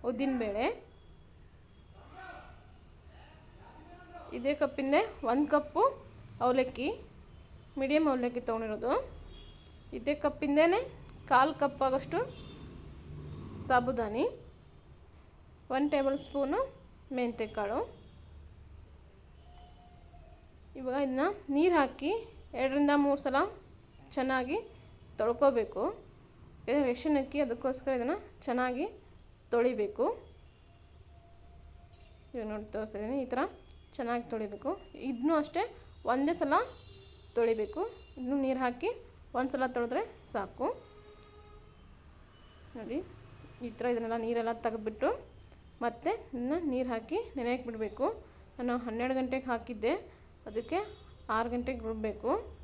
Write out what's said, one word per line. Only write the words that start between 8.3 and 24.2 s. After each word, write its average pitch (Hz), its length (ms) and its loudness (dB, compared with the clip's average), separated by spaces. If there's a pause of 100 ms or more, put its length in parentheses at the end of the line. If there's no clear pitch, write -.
ತೊಗೊಂಡಿರೋದು. 226 440 0 (1040)
ಇದೇ 277 160 0 (100)
ಕಪ್ಪಿಂದೇ 302 560 6 (520)
ಕಾಲು 269 200 8 (100)
ಕಪ್ 277 260 0
ಆಗೋಷ್ಟು 269 320 0 (1500)
ಸಾಬುದಾನಿ, 240 560 4 (1500)
ಒನ್ 285 180 4
ಟೇಬಲ್ 277 300 4
ಸ್ಪೂನು 285 380 0 (560)
ಮೆಂತ್ಯಕಾಳು. 226 600 -2 (3000)
ಇವಾಗ 254 160 -2 (120)
ಇದನ್ನ 262 200 2 (300)
ನೀರು 339 240 6
ಹಾಕಿ 269 300 0 (500)
ಎರಡರಿಂದ 285 340 6 (100)
ಮೂರು 277 220 2
ಸಲ 262 80 2 (800)
ಚೆನ್ನಾಗಿ 262 420 2 (640)